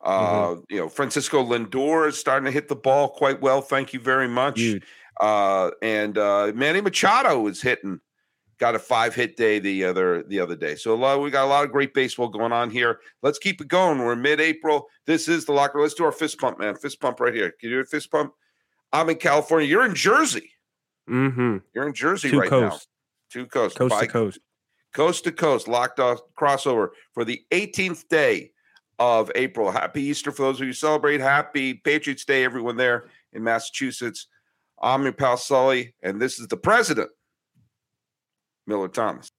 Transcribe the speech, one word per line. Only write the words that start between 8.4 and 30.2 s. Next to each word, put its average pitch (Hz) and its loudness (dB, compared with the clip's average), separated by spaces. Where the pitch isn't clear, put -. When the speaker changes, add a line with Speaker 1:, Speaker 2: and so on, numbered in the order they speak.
Speaker 1:
got 107 2
a 107 0
five-hit 117 -2
day 110 2
the 95 -2
other, 90 0
the 98 -6
other 85 -2
day. 76 -6
So 113 -2
a - 2
lot, 135 2
we 143 -4
got 135 2
a - 0
lot 143 4
of 135 -8
great 139 -2
baseball 127 -2
going 110 -4
on 117 -2
here. 117 -2
Let's 180 0
keep 190 -6
it 147 -14
going. 175 2
We're 120 0
mid-April. 151 0
This 160 0
is 160 0
the 147 0
Locker. 143 2
Let's 151 0
do - 0
our 143 2
fist - -6
pump, 127 -2
man. 101 -4
Fist - -12
pump 127 -2
right 123 0
here. 101 -2
Can 117 -10
you 123 -2
do 131 0
a 127 -4
fist - -8
pump? 147 -2
I'm 160 2
in 165 0
California. 151 2
You're 202 4
in 202 -2
Jersey. 202 2
Speaker 2:
Mm-hmm. 123 0
Speaker 1:
You're 131 -4
in 143 -6
Jersey 156 -2
Speaker 2:
Two 139 4
Speaker 1:
right - 0
now. 123 4
Speaker 2:
coasts. - -10
Speaker 1:
Two 123 -10
coasts. 113 -2
Speaker 2:
Coast 127 2
to 104 2
Speaker 1:
By 117 2
Speaker 2:
coast. 110 -2
Speaker 1:
coast 175 2
to 175 -2
coast. 151 0
Locked 120 -2
Off 123 2
crossover 135 2
for 117 -4
the 120 -8
eighteenth 190 -2
day 135 2
of 117 2
April. 117 0
Happy 110 -2
Easter 143 -4